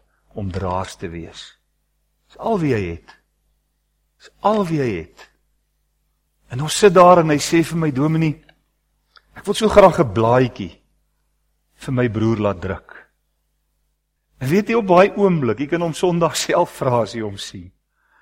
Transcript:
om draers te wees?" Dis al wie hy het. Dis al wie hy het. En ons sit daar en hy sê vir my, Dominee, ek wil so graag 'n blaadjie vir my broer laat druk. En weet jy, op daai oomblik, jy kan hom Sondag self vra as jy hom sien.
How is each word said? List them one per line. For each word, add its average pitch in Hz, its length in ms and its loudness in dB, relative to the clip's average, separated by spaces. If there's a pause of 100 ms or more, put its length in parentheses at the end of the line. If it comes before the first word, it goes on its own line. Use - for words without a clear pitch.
(340)
om 98 180 -10
draers 92 440 -6
te 95 140 -12
wees?" - 480 -16 (720)
Dis - 100 -20
al 226 220 -2
wie 147 140 0
hy 95 180 -4
het. - 240 -16 (1040)
Dis - 120 -20 (120)
al 208 240 0
wie 165 140 -4
hy 117 220 -4
het. - 280 -20 (1200)
En 127 100 -8
ons 151 160 -6
sit 202 160 6
daar 180 260 8
en 160 100 2
hy 151 80 2
sê 165 260 0
vir 160 140 -6
my, 160 140 -2
Dominee, 156 500 -2 (920)
ek - 100 -20
wil 202 100 -4
so 220 140 0
graag 190 300 6
'n 123 140 0
blaadjie 113 680 0 (920)
vir - 180 -10
my 123 160 0
broer 110 280 0
laat 101 240 -2
druk. 95 280 -10 (1500)
En 127 80 -8
weet 196 200 0
jy, 233 80 -2
op 226 120 -2
daai 185 280 6
oomblik, 156 440 0
jy 143 80 -6
kan 170 140 -4
hom 170 120 -4
Sondag 170 420 0
self 170 340 -2
vra 123 320 -2
as 107 120 -6
jy 113 80 -8
hom 101 160 -10
sien. 92 340 -16 (500)